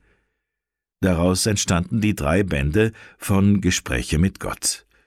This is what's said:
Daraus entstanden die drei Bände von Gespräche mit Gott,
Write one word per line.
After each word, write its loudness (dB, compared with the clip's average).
Daraus 2
entstanden -2
die 0
drei 0
Bände 0
von 2
Gespräche -2
mit 0
Gott, -6